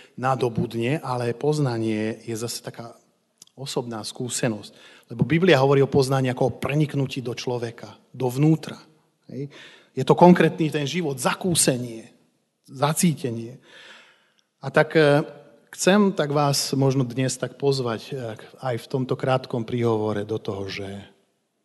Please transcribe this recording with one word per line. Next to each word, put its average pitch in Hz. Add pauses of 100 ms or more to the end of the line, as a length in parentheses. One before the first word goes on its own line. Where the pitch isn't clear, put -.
(160)
nadobudne, 120
ale 123
poznanie 113
je 117
zase 117
taká 120 (600)
osobná 123
skúsenosť. 117 (400)
Lebo 117
Biblia 156
hovorí 139
o 135
poznaní 131
ako 127
o -
preniknutí 139
do 123
človeka, 113 (160)
dovnútra. 135 (540)
Hej. 139 (480)
Je 131
to 147
konkrétny 175
ten 147
život, 143
zakúsenie, 123 (560)
zacítenie. 131 (1000)
A 139
tak, 151
e, 143 (480)
chcem 196
tak 147
vás 143
možno 135
dnes 127
tak 123
pozvať, 127 (100)
e, - (460)
aj 127
v -
tomto 131
krátkom 131
príhovore 107
do 110
toho, 98
že 98 (760)